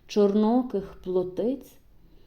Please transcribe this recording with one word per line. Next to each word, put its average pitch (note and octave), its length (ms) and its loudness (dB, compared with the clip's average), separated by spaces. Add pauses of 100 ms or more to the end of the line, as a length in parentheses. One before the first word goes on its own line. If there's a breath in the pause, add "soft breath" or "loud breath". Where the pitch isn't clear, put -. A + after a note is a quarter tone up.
чорноких G#3+ 960 2
плотиць, F#3 680 -4 (560 soft breath)